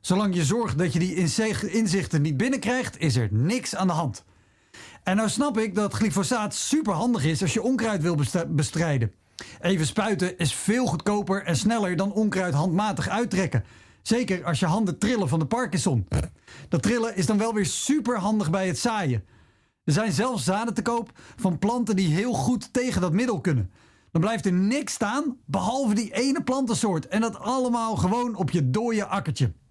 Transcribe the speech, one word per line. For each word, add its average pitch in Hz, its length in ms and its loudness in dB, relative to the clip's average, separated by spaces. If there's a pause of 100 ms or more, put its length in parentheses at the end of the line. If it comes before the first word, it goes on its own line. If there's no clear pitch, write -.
zolang 190 340 0
je 170 100 2
zorgt 185 320 0
dat 170 160 0
je 170 60 2
die 180 160 0
inzeg-, 185 480 0
inzichten 180 580 0
niet 147 160 0
binnenkrijgt, 247 640 -2
is 143 160 2
er 117 160 2
niks 151 440 0
aan 185 120 0
de 180 60 2
hand. 151 300 -4 (800)
En 185 120 0
nou 220 140 2
snap 196 280 0
ik 220 180 -2
dat 208 180 0
glyfosaat 208 640 0
superhandig 226 680 0
is 156 180 2
als 175 120 0
je 214 80 0
onkruid 220 400 0
wil 170 140 2
bestra-, 147 300 0
bestrijden. 143 680 0 (480)
Even 175 240 2
spuiten 185 520 0
is 151 160 0
veel 240 320 0
goedkoper 190 580 0
en 165 120 0
sneller 208 400 2
dan 196 180 0
onkruid 196 400 0
handmatig 175 560 0
uittrekken. 185 540 0 (380)
Zeker 185 440 0
als 156 140 0
je 185 60 2
handen 180 320 0
trillen 208 320 0
van 160 100 2
de 156 60 0
Parkinson. 156 640 0 (600)
Dat 170 120 0
trillen 226 340 0
is 180 100 0
dan 214 120 2
wel 220 160 0
weer 208 120 0
superhandig 214 840 0
bij 190 180 0
het 165 120 -2
zaaien. 180 460 -2 (580)
Er 151 100 2
zijn 214 180 0
zelfs 208 320 0
zaden 208 300 0
te 226 80 -2
koop 233 300 -2 (240)
van 180 240 0
planten 226 360 0
die 180 180 2
heel 220 200 0
goed 214 400 -2
tegen 247 280 0
dat 175 120 0
middel 214 280 0
kunnen. 120 300 0 (400)
Dan 165 100 2
blijft 220 240 0
er 185 80 2
niks 220 400 0
staan, 254 520 -2
behalve 208 480 0
die 208 200 -2
ene 269 300 0
plantensoort. 226 640 0
En 214 140 0
dat 233 180 -2
allemaal 233 560 0
gewoon 220 400 0
op 165 140 -2
je 143 200 2
dode 214 360 0
akkertje. 147 480 -2 (180)